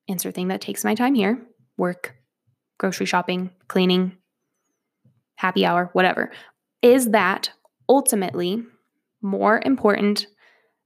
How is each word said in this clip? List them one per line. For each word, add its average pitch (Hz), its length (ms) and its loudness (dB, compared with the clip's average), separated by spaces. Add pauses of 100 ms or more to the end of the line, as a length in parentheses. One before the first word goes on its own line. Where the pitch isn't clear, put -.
insert 185 280 -8
thing 180 140 -4
that 185 120 -4
takes - 220 -8
my 214 100 0
time 247 220 0
here, 214 240 0 (380)
work, 180 380 -6 (640)
grocery 190 300 -4
shopping, 180 420 -2 (180)
cleaning, 185 500 0 (1200)
happy 185 300 -2
hour, 175 280 0
whatever, 185 380 0 (500)
is 247 300 6
that 196 400 0 (360)
ultimately 190 760 0 (580)
more 196 420 2
important 208 640 2 (580)